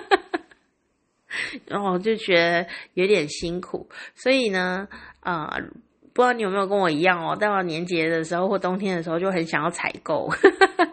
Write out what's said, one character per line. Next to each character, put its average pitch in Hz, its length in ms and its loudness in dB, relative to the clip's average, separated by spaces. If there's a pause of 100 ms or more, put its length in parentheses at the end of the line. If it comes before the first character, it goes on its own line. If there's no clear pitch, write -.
(1700)
然 202 140 -4
后 196 120 0
我 180 60 0
就 220 180 0
觉 196 180 0
得 170 320 4 (280)
有 185 120 2
点 180 220 4
辛 175 320 -6
苦。 - 280 -10 (260)
所 - 180 -2
以 254 160 4
呢， 185 400 -2 (320)
呃， 165 280 -4 (640)
不 247 100 2
知 247 40 6
道 247 60 4
你 233 100 -2
有 190 80 -2
没 196 80 -2
有 196 80 0
跟 202 100 0
我 185 140 4
一 147 100 0
样 175 240 2
哦， 156 120 -2
到 208 200 0
了 190 60 0
年 170 240 -4
节 165 220 0
的 165 160 0
时 165 100 -6
候 185 140 0
或 196 100 0
冬 185 200 -2
天 190 180 -2
的 165 60 -4
时 170 80 -6
候 165 80 0
就 190 120 0
很 170 160 0
想 151 160 -2
要 165 80 0
采 - 220 -6 (100)
购。 143 260 -2 (640)